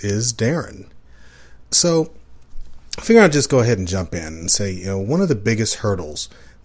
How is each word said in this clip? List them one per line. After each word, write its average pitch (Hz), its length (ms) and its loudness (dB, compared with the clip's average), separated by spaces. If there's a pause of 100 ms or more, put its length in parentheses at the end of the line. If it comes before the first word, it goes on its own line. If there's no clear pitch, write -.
is 110 300 -2
Darren. 113 580 -4 (800)
So, 165 400 2 (840)
I - 60 -12
figure 226 220 8
I'll 185 60 8
just 143 200 2
go 135 80 4
ahead 117 220 2
and 90 80 -4
jump 90 260 -4
in 85 80 -6
and 80 300 -6
say, 101 200 0
you 90 140 -10
know, 98 140 -4
one 123 200 0
of 190 100 2
the 110 60 2
biggest 107 420 -2
hurdles 90 520 -4 (360)